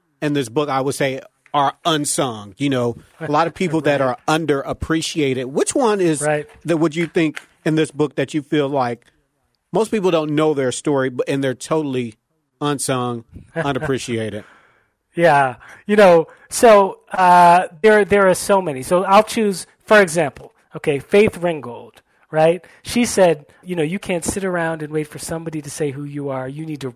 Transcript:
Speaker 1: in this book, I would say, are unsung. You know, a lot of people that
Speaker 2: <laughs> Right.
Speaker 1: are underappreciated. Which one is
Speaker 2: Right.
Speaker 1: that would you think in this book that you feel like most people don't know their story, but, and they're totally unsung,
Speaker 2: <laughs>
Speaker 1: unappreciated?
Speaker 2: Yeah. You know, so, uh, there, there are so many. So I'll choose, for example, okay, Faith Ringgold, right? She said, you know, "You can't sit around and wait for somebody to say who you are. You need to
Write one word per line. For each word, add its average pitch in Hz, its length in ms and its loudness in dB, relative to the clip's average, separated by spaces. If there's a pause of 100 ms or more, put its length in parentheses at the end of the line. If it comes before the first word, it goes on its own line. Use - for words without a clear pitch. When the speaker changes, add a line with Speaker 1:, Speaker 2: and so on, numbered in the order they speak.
(220)
Speaker 1:
in 151 100 -4
this 143 160 -2
book, 143 220 -4
I 131 100 -2
would 135 160 -4
say, 135 240 -4 (340)
are 143 300 0
unsung. 135 760 -4
You 139 120 -2
know, 120 260 -2 (240)
a 156 100 -8
lot 156 180 0
of 156 60 -8
people 160 280 -2
that 143 200 0
Speaker 2:
<laughs> - 0 -
Right. 131 160 -2 (100)
Speaker 1:
are 156 120 2
underappreciated. 143 1080 -4
Which 151 300 -4
one 214 240 2
is 160 220 0
Speaker 2:
Right. 151 260 -4 (160)
Speaker 1:
that 165 140 -2
would 156 180 0
you 165 120 -4
think 156 340 -2 (240)
in 156 100 0
this 156 160 0
book 143 240 -4
that 139 180 -4
you 156 80 -4
feel 143 280 -2
like 123 360 -4 (680)
most 214 200 -2
people 185 200 0
don't 156 240 -2
know 156 180 2
their 135 180 -2
story, 135 380 -2
but, 123 200 -6
and 139 140 -2
they're 131 100 -2
totally 131 640 -6 (460)
unsung, 127 640 -4 (160)
Speaker 2:
<laughs> - 140 -20
Speaker 1:
unappreciated? 123 880 -4 (720)
Speaker 2:
Yeah. 143 420 2 (280)
You 208 100 0
know, 175 320 6 (220)
so, 202 500 6 (120)
uh, 175 560 6 (140)
there, 214 240 6
there 196 220 4
are 180 80 4
so 196 260 0
many. 139 220 -6
So 180 200 0
I'll 196 200 6
choose, 208 440 -4 (180)
for 214 160 6
example, 156 520 -2 (220)
okay, 147 240 -2
Faith 202 380 2
Ringgold, 139 640 -8 (300)
right? 165 320 2 (200)
She 240 220 -2
said, 170 420 2 (160)
you 180 120 -8
know, 165 80 -2
"You 170 160 -4
can't 175 240 -6
sit - 200 -6
around 165 400 -4
and 151 100 -10
wait 151 140 -4
for - 100 -20
somebody 165 460 -10
to 143 60 -14
say 147 220 -6
who 143 120 -12
you 143 260 -10
are. 131 180 -6
You 147 180 -12
need 147 160 -10
to 127 140 -10